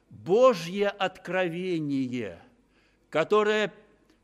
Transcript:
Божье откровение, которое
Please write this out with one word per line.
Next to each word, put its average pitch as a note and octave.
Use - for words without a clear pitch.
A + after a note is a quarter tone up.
Божье G3
откровение, E3
которое G#3